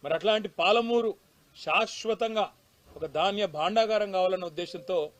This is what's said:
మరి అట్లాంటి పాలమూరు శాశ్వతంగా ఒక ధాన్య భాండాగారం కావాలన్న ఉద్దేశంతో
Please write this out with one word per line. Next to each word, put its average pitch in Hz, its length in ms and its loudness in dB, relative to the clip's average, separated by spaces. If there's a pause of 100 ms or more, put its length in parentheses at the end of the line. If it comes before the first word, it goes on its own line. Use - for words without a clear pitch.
మరి 147 100 -2
అట్లాంటి 208 340 0
పాలమూరు 226 640 2 (500)
శాశ్వతంగా 214 880 -2 (440)
ఒక 156 100 -6
ధాన్య 190 400 0
భాండాగారం 208 640 0
కావాలన్న 185 320 2
ఉద్దేశంతో 175 760 -4